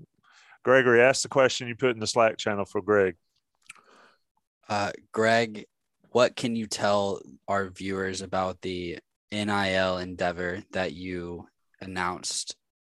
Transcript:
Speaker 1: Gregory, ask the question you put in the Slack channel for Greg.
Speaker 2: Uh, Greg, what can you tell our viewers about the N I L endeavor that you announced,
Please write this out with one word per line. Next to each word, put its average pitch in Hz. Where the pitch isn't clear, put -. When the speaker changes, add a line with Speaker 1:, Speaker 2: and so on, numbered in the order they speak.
Speaker 1:
Gregory, 123
ask 131
the 123
question 131
you 117
put 127
in 110
the 107
Slack 110
channel 101
for 101
Greg. 95
Speaker 2:
Uh, 101
Greg, 110
what 120
can 117
you 110
tell 101
our 98
viewers 95
about 92
the 90
N 104
I 98
L 92
endeavor 90
that 92
you 87
announced, 92